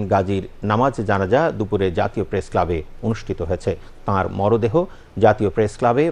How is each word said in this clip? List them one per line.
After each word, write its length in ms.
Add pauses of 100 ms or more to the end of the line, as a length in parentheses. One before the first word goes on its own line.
গাজীর 360 (200)
নামাজ 300 (160)
জানাজা 320 (100)
দুপুরে 360 (120)
জাতীয় 300
প্রেস 200
ক্লাবে 280 (280)
অনুষ্ঠিত 360
হয়েছে। 300 (340)
তাঁর 200 (140)
মরদেহ 360 (480)
জাতীয় 320
প্রেস 240
ক্লাবে 320